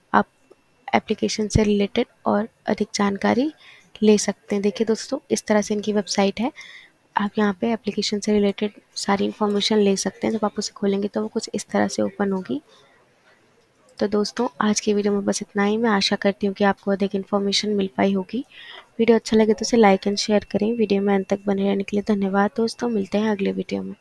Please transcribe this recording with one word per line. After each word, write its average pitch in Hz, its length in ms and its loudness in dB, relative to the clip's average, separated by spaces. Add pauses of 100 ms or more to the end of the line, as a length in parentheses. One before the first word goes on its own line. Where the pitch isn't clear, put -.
(140)
आप - 120 2 (640)
application - 600 -2
से 220 160 2
related 208 440 0 (180)
और 214 220 2 (200)
अधिक 208 260 -2
जानकारी 208 580 0 (500)
ले 214 160 6
सकते - 380 -6
हैं। 202 60 -2
देखिए 208 260 0
दोस्तों, 226 320 -2 (120)
इस 220 140 -2
तरह 214 160 2
से 208 120 -4
इनकी 208 200 -2
website 202 460 0
है, 247 120 -2 (640)
आप 202 220 -2
यहाँ 208 240 0
पे 233 120 -2
application 208 460 -6
से 214 140 -2
related 202 380 -2 (240)
सारी 202 300 -2
information 208 520 -2
ले 196 200 4
सकते 196 300 -4
हैं। 220 60 -2
जब 220 120 -2
आप 208 140 -6
उसे - 140 -6
खोलेंगे 202 340 -2
तो 214 140 -6
वो 214 60 -4
कुछ - 260 -8
इस - 140 -6
तरह 202 200 0
से 208 140 -4
open 202 300 -2
होगी। 190 300 -4 (1400)
तो 214 100 0
दोस्तों, 208 380 -2 (140)
आज 214 180 0
की 214 140 0
video 202 200 0
में 202 120 -2
बस 202 160 -2
इतना 202 220 -4
ही। 208 140 0
मैं 233 120 0
आशा 202 280 2
करती 202 300 0
हूँ 196 80 -4
कि - 80 0
आपको 196 280 0
अधिक 196 240 -2
information 196 560 -2
मिल 196 260 0
पाई 196 160 4
होगी। 196 320 -4 (540)
वीडियो 226 180 6
अच्छा 220 200 0
लगे 220 160 6
तो 214 120 -6
उसे 247 120 2
like 202 300 6
and 202 120 -2
share 208 260 2
करें। 202 280 -2
वीडियो 202 280 0
में 202 140 0
अंत 196 140 -2
तक 202 160 -4
बने 196 180 0
रहने 196 200 0
के 208 140 -4
लिए 202 100 -2
धन्यवाद 196 500 0
दोस्तों, 226 320 -2
मिलते 202 280 -2
हैं 220 140 0
अगले 196 200 -2
video 190 320 -6
में। 196 180 -12